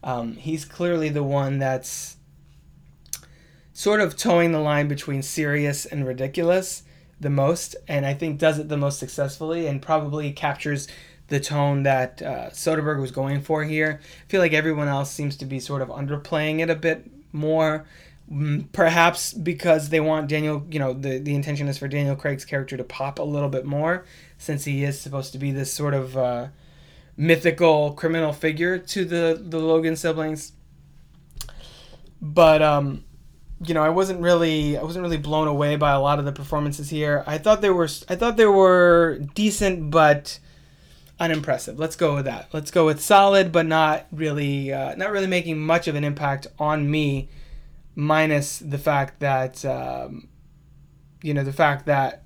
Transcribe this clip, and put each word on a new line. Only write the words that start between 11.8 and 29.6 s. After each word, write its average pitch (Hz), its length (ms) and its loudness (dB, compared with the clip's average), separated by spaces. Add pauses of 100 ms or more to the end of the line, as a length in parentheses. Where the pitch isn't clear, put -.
that, 131 400 0
uh, 123 280 -8
Soderbergh 151 500 -2
was 131 100 -4
going 139 320 -4
for 151 220 -2
here. 156 360 -2
I - 300 -20
feel 190 100 2
like 165 120 4
everyone 156 340 0
else 139 240 -2
seems 143 280 -6
to 139 60 -10
be 135 140 -8
sort 135 240 -6
of 127 60 -6
underplaying 147 720 -4
it 165 100 -2
a 160 60 2
bit 160 340 -4 (220)
more, 156 540 0 (460)
mm, 147 400 -2
perhaps 170 640 4
because 156 540 0
they 160 100 2
want 156 300 0
Daniel, 151 420 -2
you 151 80 -4
know, 131 140 0
the, 135 260 -4
the 143 160 -4
intention 143 320 -2
is 139 100 -2
for 139 120 -8
Daniel 139 260 0
Craig's 139 300 -6
character 135 320 -6
to 127 80 -6
pop 139 340 -8
a 147 60 -2
little 147 240 -2
bit 131 180 -4
more, 156 380 -2 (340)
since 139 260 -6
he 139 200 -2
is 139 160 -4
supposed 135 320 -8
to 139 60 -12
be 139 120 -4
this 135 220 -4
sort 147 220 -2
of, 131 220 -4
uh, 123 300 -2 (680)
mythical 160 800 4
criminal 160 380 0
figure 160 460 -2
to 185 260 -4
the, 165 400 0
the 165 140 -6
Logan 160 380 2